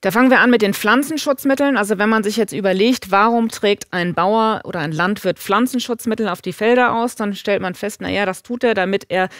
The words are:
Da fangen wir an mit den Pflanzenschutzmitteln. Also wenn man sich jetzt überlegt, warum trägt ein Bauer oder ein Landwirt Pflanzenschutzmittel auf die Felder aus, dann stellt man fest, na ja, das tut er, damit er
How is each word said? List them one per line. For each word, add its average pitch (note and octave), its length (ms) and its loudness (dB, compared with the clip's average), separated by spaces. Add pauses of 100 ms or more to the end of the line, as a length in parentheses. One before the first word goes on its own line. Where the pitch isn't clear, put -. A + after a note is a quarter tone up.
Da F#3+ 100 0
fangen B3 180 4
wir C4 120 6
an B3 100 4
mit A#3 100 4
den G3+ 140 0
Pflanzenschutzmitteln. C#4 1000 0
Also G#3 220 0
wenn G#3 120 2
man A3 140 2
sich G#3 140 -2
jetzt G#3+ 160 -2
überlegt, F#3+ 560 0
warum A3+ 400 2
trägt - 420 -2
ein F3 220 -2
Bauer G#3+ 500 0
oder - 160 -10
ein D#3 120 -4
Landwirt F3+ 480 -2
Pflanzenschutzmittel A3+ 880 -2
auf F3+ 140 -6
die F#3 120 -8
Felder A#3+ 420 2
aus, A#3 200 -2
dann G3+ 180 -4
stellt G3 280 -2
man F#3 120 -4
fest, - 280 -8
na F3+ 80 -6
ja, F#3+ 160 0
das F#3 180 -6
tut A#3+ 200 -8
er, A#3 120 2
damit G3 340 -2
er F#3 200 0 (100)